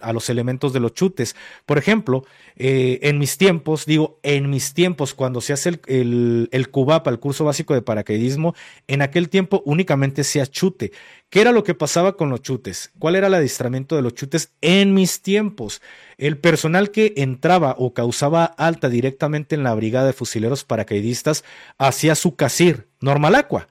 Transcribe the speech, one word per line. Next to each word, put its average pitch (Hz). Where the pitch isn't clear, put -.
a 113
los 117
elementos 123
de 127
los 117
chutes. 180
Por 147
ejemplo, 139
eh, 127
en 147
mis 139
tiempos, 165
digo, 151
en 139
mis 135
tiempos, 170
cuando 127
se 143
hace 143
el, 170
el, 120
el 131
cubapa, 147
el 117
curso 143
básico 147
de 120
paracaidismo, 120
en 139
aquel 170
tiempo 190
únicamente 143
se 143
hacía 131
chute. -
¿Qué 190
era 240
lo 220
que 175
pasaba 180
con 147
los 120
chutes? 107
¿Cuál 170
era 196
el 190
adiestramiento 131
de 139
los 120
chutes 151
en 196
mis 190
tiempos? 190
El 147
personal 170
que 214
entraba 139
o 127
causaba 143
alta 160
directamente 143
en 143
la 117
brigada 110
de 131
fusileros 117
paracaidistas 117
hacía 143
su 165
casir, 151
normal 147
aqua, 196